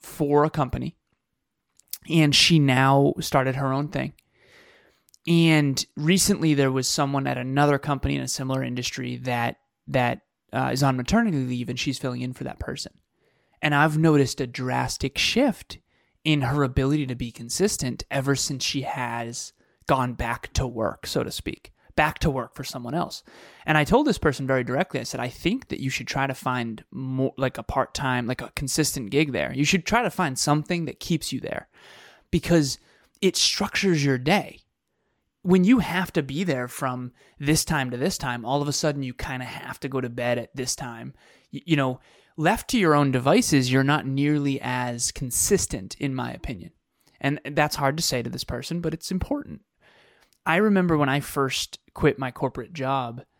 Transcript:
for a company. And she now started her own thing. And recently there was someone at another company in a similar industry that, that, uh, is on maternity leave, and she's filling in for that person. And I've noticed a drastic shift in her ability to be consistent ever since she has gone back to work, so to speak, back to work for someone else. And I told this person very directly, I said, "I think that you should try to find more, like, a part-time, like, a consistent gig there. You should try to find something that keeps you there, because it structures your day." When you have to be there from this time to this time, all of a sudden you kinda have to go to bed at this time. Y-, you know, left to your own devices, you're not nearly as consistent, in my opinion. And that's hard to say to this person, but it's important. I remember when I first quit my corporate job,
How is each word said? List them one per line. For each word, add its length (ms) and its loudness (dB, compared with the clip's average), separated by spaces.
for 440 2
a 60 0
company. 460 -4
And 240 6
she 240 6
now 640 6
started 360 0
her 160 -2
own 160 -2
thing. 240 -6
And 560 4
recently 560 2
there 200 4
was 140 -2
someone 400 0
at 120 -2
another 400 2
company 380 -2
in 60 -4
a 60 -6
similar 340 -4
industry 560 -6
that, 420 -4
that, 340 0
uh, 180 -2
is 120 0
on 160 4
maternity 400 2
leave, 320 -4
and 80 -6
she's 200 -4
filling 220 -6
in 140 -6
for 100 -12
that 140 -10
person. 340 -10
And 120 2
I've 220 4
noticed 460 4
a 40 -2
drastic 720 -4
shift 640 0
in 200 2
her 220 2
ability 420 0
to 80 -6
be 180 -8
consistent 800 -2
ever 260 0
since 260 -4
she 200 -4
has 720 -8
gone 260 2
back 420 -6
to 120 0
work, 400 -4
so 160 -2
to 80 -6
speak, 420 -12
back 220 0
to 100 0
work 260 -4
for 100 -12
someone 300 -8
else. 280 -6
And 140 2
I 60 4
told 220 4
this 120 2
person 280 0
very 180 2
directly, 360 -2
I 40 -6
said, 160 -8
"I 80 -4
think 400 -4
that 120 -8
you 80 -2
should 180 -4
try 200 -2
to 80 -6
find 560 -4
more, 480 -2
like, 180 -2
a 60 -10
part-time, 640 -2
like, 160 -4
a 120 -14
consistent 540 -2
gig 240 2
there. 220 -2
You 100 0
should 220 2
try 160 2
to 80 0
find 280 -2
something 460 0
that 160 -10
keeps 320 -2
you 80 -6
there, 280 -8
because 480 2
it 120 4
structures 680 0
your 140 2
day." 420 -2
When 240 6
you 140 6
have 360 -2
to 80 0
be 220 -6
there 240 -2
from 440 -6
this 260 2
time 280 -2
to 40 -6
this 220 -2
time, 260 -6
all 160 0
of 80 -2
a 40 -2
sudden 300 -2
you 120 -6
kinda 320 -8
have 340 -14
to 80 -8
go 140 -2
to 80 -4
bed 260 -2
at 180 -8
this 220 -4
time. 380 -12
Y-, 140 -12
you 120 2
know, 240 -2
left 340 0
to 80 2
your 180 6
own 160 4
devices, 580 4
you're 140 4
not 220 2
nearly 540 0
as 520 -4
consistent, 880 -2
in 120 -2
my 200 -6
opinion. 400 -12
And 200 -2
that's 240 0
hard 200 2
to 60 -4
say 200 -2
to 80 -6
this 120 -8
person, 380 -6
but 120 -4
it's 200 -8
important. 480 -6
I 120 2
remember 420 4
when 100 2
I 120 2
first 580 -4
quit 240 2
my 140 -6
corporate 400 -6
job, 500 -4